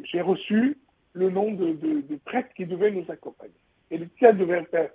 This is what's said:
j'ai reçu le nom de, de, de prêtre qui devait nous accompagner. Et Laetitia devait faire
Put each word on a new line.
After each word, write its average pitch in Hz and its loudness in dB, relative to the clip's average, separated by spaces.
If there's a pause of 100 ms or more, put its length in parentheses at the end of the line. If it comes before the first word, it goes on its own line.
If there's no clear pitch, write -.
j'ai 175 -6
reçu 214 0 (360)
le 185 2
nom 202 -2
de, 180 -2
de, 151 -2
de 147 -8
prêtre - -6
qui 185 -8
devait 185 0
nous 175 -8
accompagner. 127 -16 (380)
Et 165 -8
Laetitia 214 6
devait 175 0
faire 170 -2